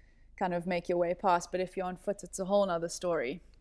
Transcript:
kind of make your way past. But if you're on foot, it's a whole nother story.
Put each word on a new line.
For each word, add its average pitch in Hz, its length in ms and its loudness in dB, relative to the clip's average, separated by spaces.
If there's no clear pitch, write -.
kind 180 160 0
of 170 120 -2
make 175 220 0
your 175 100 2
way 175 160 2
past. 180 380 2
But 180 80 0
if 180 160 -6
you're 185 100 -4
on 180 100 -6
foot, 202 280 -4
it's - 160 -8
a 185 60 -4
whole 202 200 4
nother 170 220 -2
story. 165 520 -2